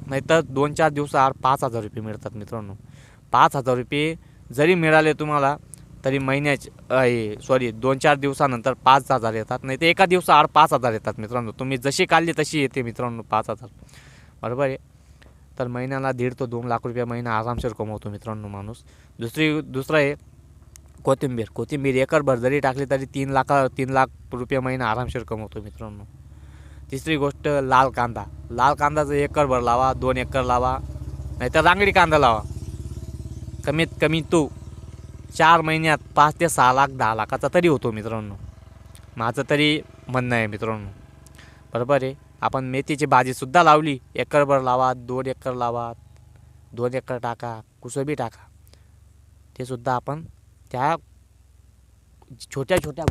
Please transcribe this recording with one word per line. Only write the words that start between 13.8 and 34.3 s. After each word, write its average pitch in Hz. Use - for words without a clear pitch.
बरोबर 127
आहे. 135
तर 123
महिन्याला 131
दीड 123
ते 131
दोन 120
लाख 120
रुपये 120
महिना 120
आरामशीर 117
कमवतो 107
मित्रांनो 104
माणूस. 101
दुसरी, 151
दुसरं 131
आहे 143
कोथिंबीर. 127
कोथिंबीर 135
एकरभर 135
जरी 127
टाकली, 135
तरी 135
तीन 135
लाख, 135
तीन 131
लाख 131
रुपये 127
महिना 127
आरामशीर 117
कमवतो 107
मित्रांनो. 104
तिसरी 156
गोष्ट, 143
लाल 135
कांदा. 120
लाल 123
कांदा 147
जर 143
एकरभर 143
लावा, 120
दोन 127
एकर 127
लावा, 127
नाहीतर 139
रांगडी 185
कांदा 170
लावा, 117
कमीत 151
कमी 160
तो 151